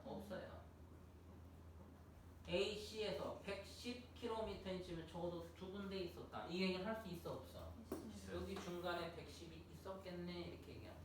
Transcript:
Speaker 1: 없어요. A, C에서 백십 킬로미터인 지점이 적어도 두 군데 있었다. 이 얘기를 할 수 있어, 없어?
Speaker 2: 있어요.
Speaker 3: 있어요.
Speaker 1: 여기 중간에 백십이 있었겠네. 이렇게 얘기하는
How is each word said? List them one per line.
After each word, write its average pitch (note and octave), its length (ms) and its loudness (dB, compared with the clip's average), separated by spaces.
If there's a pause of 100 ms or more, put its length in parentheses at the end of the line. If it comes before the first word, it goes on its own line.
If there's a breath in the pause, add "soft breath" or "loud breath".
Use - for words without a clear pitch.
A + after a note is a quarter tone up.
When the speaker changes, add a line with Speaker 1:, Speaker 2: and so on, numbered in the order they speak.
Speaker 1:
없어요. - 540 -4 (1900)
A, G3+ 320 6
C에서 G#3+ 640 2
백십 G3 720 -2
킬로미터인 G3+ 680 2
지점이 E3 240 -2
적어도 E3+ 540 0
두 F#3 100 -2
군데 G3 300 0
있었다. E3 480 0
이 F3+ 140 6
얘기를 F#3 240 8
할 A3 100 6
수 F#3+ 140 -2
있어, D#3+ 240 0
없어? - 400 -4 (180)
Speaker 2:
있어요. - 100 0 (140)
Speaker 3:
있어요. F#3 260 0
Speaker 1:
여기 F#3+ 140 0
중간에 F3 600 2
백십이 D#3+ 460 -6 (120)
있었겠네. F3+ 580 -2
이렇게 - 440 -4
얘기하는 - 300 -8